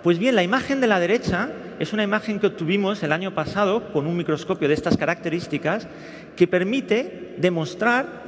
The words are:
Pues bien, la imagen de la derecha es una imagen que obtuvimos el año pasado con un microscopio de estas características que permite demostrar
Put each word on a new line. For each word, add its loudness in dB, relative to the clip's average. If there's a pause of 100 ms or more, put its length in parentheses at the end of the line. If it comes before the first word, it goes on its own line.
Pues 4
bien, 4
la 6
imagen 0
de 4
la 4
derecha 0 (280)
es -4
una 2
imagen -2
que 4
obtuvimos 0
el 0
año -4
pasado 0
con 0
un 0
microscopio -2
de 4
estas 2
características -2 (480)
que 6
permite 0
demostrar 0